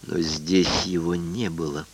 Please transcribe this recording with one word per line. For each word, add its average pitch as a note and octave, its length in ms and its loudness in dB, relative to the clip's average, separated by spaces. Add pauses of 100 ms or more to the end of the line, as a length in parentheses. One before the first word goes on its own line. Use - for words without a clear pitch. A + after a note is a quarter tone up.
но - 160 -2
здесь E2 640 2
его F2 300 0
не F2 340 -2
было D#2+ 440 -4